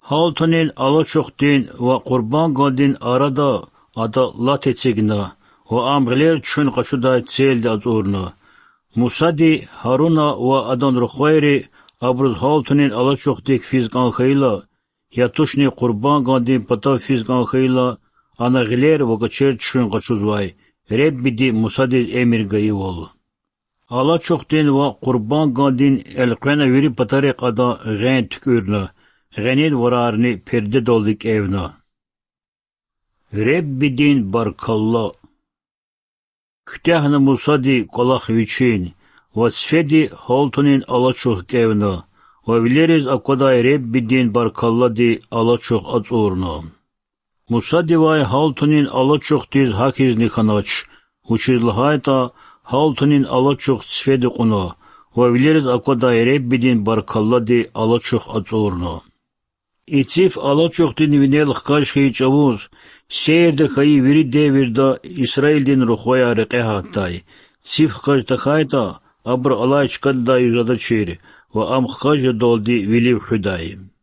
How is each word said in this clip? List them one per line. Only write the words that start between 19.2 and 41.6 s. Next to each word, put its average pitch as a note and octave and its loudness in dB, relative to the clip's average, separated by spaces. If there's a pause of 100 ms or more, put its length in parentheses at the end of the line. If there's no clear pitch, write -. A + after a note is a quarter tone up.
чун A#2+ -2
качузвай. G#2 -2 (340)
Ребби C3 0
ди B2 0
Мусади A#2+ 0 (200)
эмир A#2 2
гайывол. G2 -4 (800)
Ала C#3 0
чухтин D#3 0
ва C#3 0
курбан B2+ 0
гандин C3+ 0 (120)
элкена C3+ 0
вири C#3 2
патарик C3 -2
ада B2 -2
гэн A2+ -2
түкүрна. G#2 -2 (460)
Гэнил C3+ 0
варарни A#2+ 0
перде A2 -2
долдик A2 0
эвна. G2+ -4 (1500)
Ребби C3+ -2
дин C#3 2
баркалла. A2 -2 (1600)
Күтәхна D3 0
Мусади C3+ 2
калах B2 -2
вичин. A2+ 0 (420)
Ва A2+ 2
сфеди D#3 0
халтунин C#3 0
ала B2+ 2
чух G#2 -4
кевна. G#2 0 (420)